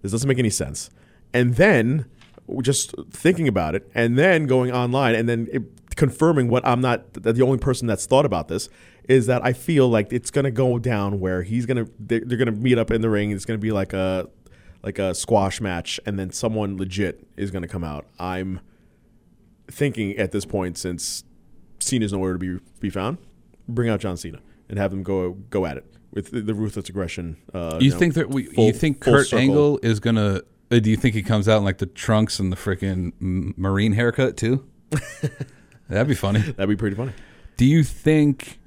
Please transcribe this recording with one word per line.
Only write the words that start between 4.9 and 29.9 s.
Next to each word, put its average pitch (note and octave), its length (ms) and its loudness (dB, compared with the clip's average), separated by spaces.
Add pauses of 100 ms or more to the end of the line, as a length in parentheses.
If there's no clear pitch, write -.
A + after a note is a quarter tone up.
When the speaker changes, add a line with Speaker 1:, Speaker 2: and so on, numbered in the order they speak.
Speaker 1:
and A#2 140 0
then A#2 240 -2
it, B2 100 -2 (340)
confirming D3 520 2
what B2 180 0
I'm B2 140 2
not B2 320 -2
th-, A2+ 240 -2
the B2+ 60 4
only B2+ 160 2
person B2 280 -2
that's A2 200 -2
thought C#3 180 4
about F#2+ 240 -4
this - 220 -6 (360)
is B2+ 200 6
that B2 180 0
I B2+ 80 2
feel C3+ 360 2
like G#2+ 240 2
it's A#2+ 180 -4
gonna C#3 200 0
go B2 280 0
down G2+ 420 -2
where F#2 220 -2
he's A2+ 240 -4
gonna, A#2+ 200 -2 (120)
they're, A2+ 260 -2
they're A#2+ 140 -4
gonna A#2 140 2
meet A#2 260 2
up A2+ 120 0
in A2+ 120 2
the A2+ 80 2
ring. G#2 220 0
It's F#2+ 120 -6
gonna A2 140 -4
be A2 140 -2
like G2 200 -2
a, F#2 380 -2 (520)
like G2+ 160 -8
a F#2 160 -2
squash G2 460 0
match, F2+ 460 -6
and G2+ 120 -4
then F#2 120 -6
someone G#2+ 480 -4
legit F#2 480 -4 (100)
is G2 140 -6
gonna F2 180 -8
come F2 160 -8
out. D2+ 220 -10 (120)
I'm F#2 420 -6 (1120)
thinking G#2+ 460 -4
at G2 160 -2
this G2+ 140 -4
point, F2+ 320 -4
since - 460 -8 (560)
Cena's G#2+ 340 0
nowhere F#2+ 180 -2
to F2+ 60 -4
be, F2+ 200 -6 (220)
be G#2 80 -4
found, G2+ 300 -4 (500)
bring A#2 220 0
out G#2 100 0
John F#2 160 -6
Cena E2 220 -12 (320)
and G2+ 80 -6
have G2 120 0
him F#2+ 120 -6
go, F2+ 300 -2 (180)
go F#2 160 0
at C#2 100 -6
it - 80 -12 (280)
with - 180 -8
the, B2 100 -4
the G#2+ 140 -4
ruthless G#2 340 -6
aggression. F2 480 -8 (160)
Uh, E2 260 -6
Speaker 2:
You B2+ 100 6
Speaker 1:
you - 40 6
know, - 60 -4
Speaker 2:
think E3+ 160 2
that D#3+ 160 -2
we, C3 140 -4
Speaker 1:
full, - 240 2
Speaker 2:
you - 40 4
think D3+ 320 -2
Speaker 1:
full B2 80 6
Speaker 2:
Kurt C#3 140 6
Speaker 1:
circle. A#2 140 0
Speaker 2:
Angle C#3+ 420 4
is A2+ 180 2